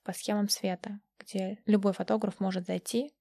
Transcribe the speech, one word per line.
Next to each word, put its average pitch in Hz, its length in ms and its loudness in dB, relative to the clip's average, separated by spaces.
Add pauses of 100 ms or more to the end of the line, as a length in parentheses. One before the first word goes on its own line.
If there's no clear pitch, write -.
по 190 80 -6
схемам 208 380 0
света, 196 500 -4 (180)
где 190 460 -6
любой 202 300 6
фотограф 208 440 0
может 185 280 -2
зайти 226 540 -2